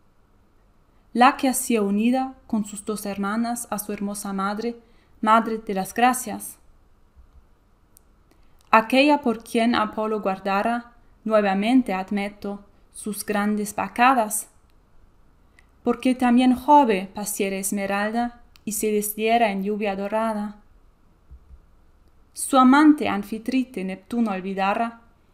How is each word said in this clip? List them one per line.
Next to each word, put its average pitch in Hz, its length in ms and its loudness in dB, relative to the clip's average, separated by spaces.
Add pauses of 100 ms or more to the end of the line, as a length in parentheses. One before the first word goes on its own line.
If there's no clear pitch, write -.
(1120)
La 254 240 4
que 269 140 -2
hacía 240 320 0
unida 240 540 0 (120)
con 214 160 -2
sus - 220 -14
dos 208 200 -8
hermanas 208 640 -4
a 208 80 -6
su 202 140 -10
hermosa 202 400 -8
madre, 208 480 -6 (400)
madre 220 380 2
de 220 160 -8
las 190 200 -6
gracias. 233 680 -2 (2000)
Aquella 262 500 4
por 226 240 -4
quien 240 320 0
Apolo 214 460 -2
guardara, 202 720 -4 (320)
nuevamente 214 680 2
admeto, 202 680 -6 (300)
sus - 320 -10
grandes 208 500 -2
vacadas. 226 720 0 (1400)
Porque 240 300 -2
también 247 400 4
Jove 240 580 4
paciera 196 440 -4
esmeralda 202 880 -4 (220)
y 208 80 -6
se 214 180 -2
desdiera 214 600 0
en 196 120 -4
lluvia 208 320 -4
dorada. 208 640 -4 (1800)
Su - 260 0
amante 277 500 6
Anfitrite 220 760 -6
Neptuno 190 460 -4
olvidara 196 720 -4 (320)